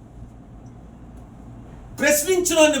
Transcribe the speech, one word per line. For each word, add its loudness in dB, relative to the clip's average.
ప్రశ్నించిన 2
వాళ్ళని 6